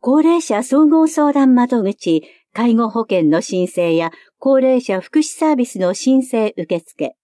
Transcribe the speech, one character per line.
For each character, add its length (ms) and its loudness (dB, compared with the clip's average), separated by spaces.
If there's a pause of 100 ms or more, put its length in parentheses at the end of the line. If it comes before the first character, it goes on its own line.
高 220 0
齢 180 2
者 220 -4
総 240 2
合 220 4
相 260 0
談 200 4
窓 280 0
口、 400 -2 (320)
介 200 0
護 140 0
保 140 -4
険 220 0
の 180 2
申 240 -4
請 280 -2
や 180 -2 (260)
高 220 2
齢 200 2
者 200 -4
福 180 -4
祉 60 2
サ 280 -2
ー 40 0
ビ 100 -2
ス 120 -14
の 140 -2
申 300 0
請 340 -4
受 220 -6
付。 460 -10